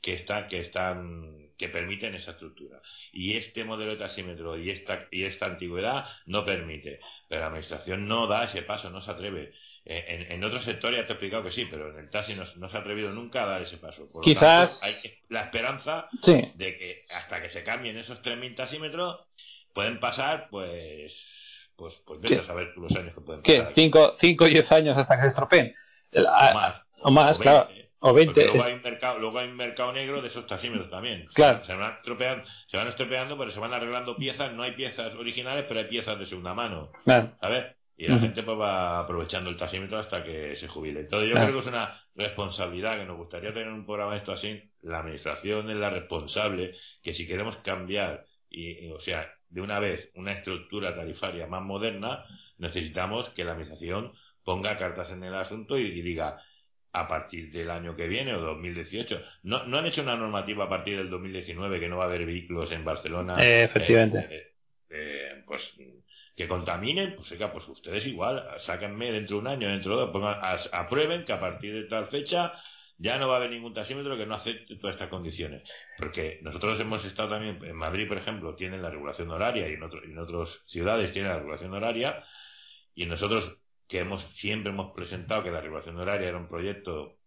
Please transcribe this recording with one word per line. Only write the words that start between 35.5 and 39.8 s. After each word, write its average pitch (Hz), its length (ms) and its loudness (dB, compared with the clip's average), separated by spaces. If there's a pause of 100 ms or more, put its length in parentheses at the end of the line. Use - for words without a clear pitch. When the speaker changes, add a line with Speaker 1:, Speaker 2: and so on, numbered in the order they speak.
Speaker 1:
pero 110 140 -4
hay 107 60 -4
piezas 110 320 -4
de 95 80 -8
segunda 90 260 -8
mano. 98 400 -6 (120)
Speaker 2:
Claro. 120 360 8
Speaker 1:
¿Sabes? 117 340 -2 (260)
Y 80 60 -6
la 131 80 6
Speaker 2:
Ujú. 113 120 6
Speaker 1:
gente 110 180 -4
pues 110 120 -4
va 92 440 0
aprovechando 85 500 -4
el 85 60 -6
taxímetro 95 420 -6